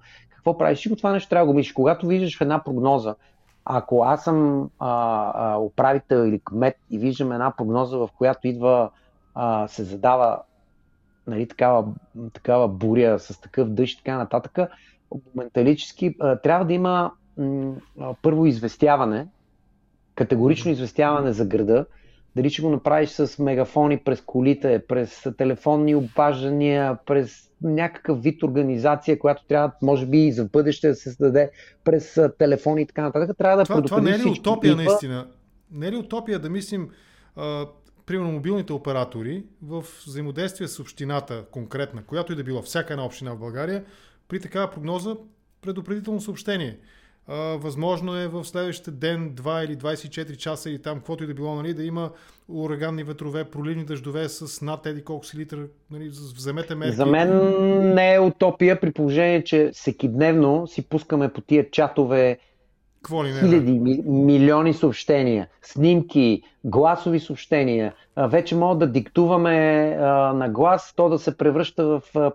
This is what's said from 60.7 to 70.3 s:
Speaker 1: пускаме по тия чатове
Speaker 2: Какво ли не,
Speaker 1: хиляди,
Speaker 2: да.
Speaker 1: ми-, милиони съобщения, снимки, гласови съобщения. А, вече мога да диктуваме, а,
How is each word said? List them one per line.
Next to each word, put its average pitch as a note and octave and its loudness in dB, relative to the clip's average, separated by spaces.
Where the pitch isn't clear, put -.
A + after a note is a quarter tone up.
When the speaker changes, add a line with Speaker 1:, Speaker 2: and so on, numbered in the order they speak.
Speaker 1:
пускаме C#3+ -2
по - -12
тия D3 2
чатове C3 2
Speaker 2:
Какво D#3+ -4
ли C#3 -4
не, C3+ -4
Speaker 1:
хиляди, E3 4
Speaker 2:
да. A#2+ 2
Speaker 1:
ми-, C3 0
милиони C#3+ 4
съобщения, C3 0
снимки, D3 2
гласови D#3+ 2
съобщения. B2+ -2
А, C3+ 0
вече E3 2
мога F3 2
да C3 0
диктуваме, D#3+ 2
а, C#3 2